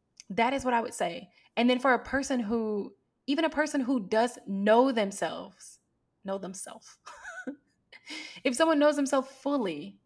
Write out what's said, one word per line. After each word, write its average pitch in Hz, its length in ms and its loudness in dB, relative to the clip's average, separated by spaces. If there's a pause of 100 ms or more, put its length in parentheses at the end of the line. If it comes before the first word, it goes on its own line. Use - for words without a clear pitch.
(300)
that 226 240 0
is 254 100 -4
what 247 100 0
I 233 80 4
would - 120 -8
say. 175 360 -6 (260)
And 240 140 4
then 247 100 2
for 262 140 4
a 233 100 2
person 269 360 -2
who, 214 540 -2 (320)
even 294 180 0
a 311 60 2
person 302 320 0
who 247 180 0
does 220 460 0
know 214 460 4
themselves, 196 880 -4 (440)
know 196 140 -4
themselves. - 680 -14
<laughs> - 20 -20 (1400)
If 262 100 0
someone 320 240 4
knows 294 180 6
themselves 269 320 0
fully, 196 760 -4